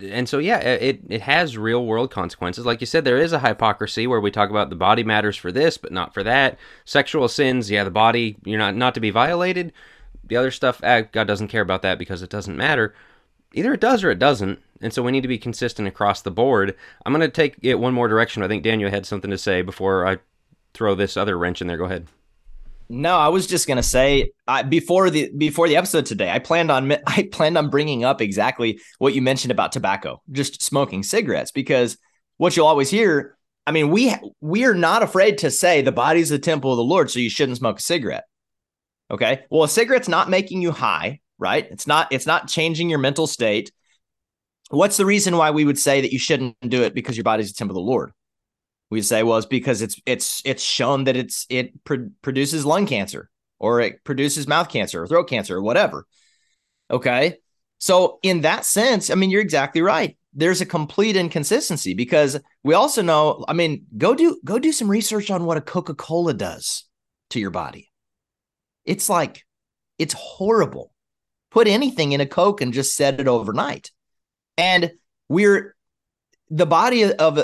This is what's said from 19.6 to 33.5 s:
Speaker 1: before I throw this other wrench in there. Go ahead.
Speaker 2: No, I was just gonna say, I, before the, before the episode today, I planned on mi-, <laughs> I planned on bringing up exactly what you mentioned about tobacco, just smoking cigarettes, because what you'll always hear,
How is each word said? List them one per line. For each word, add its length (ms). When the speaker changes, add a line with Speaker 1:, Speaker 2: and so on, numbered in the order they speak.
Speaker 1:
before 460
I 100
throw 200
this 220
other 220
wrench 240
in 60
there. 100
Go 80
ahead. 220
Speaker 2:
No, 260
I 140
was 180
just 180
gonna 160
say, 500
I, 180
before 460
the, 280
before 320
the 80
episode 280
today, 240
I 100
planned 300
on 200
mi-, 120
<laughs> 60
I 240
planned 260
on 120
bringing 340
up 160
exactly 600
what 160
you 80
mentioned 320
about 180
tobacco, 500
just 280
smoking 400
cigarettes, 500
because 460
what 220
you'll 100
always 220
hear, 480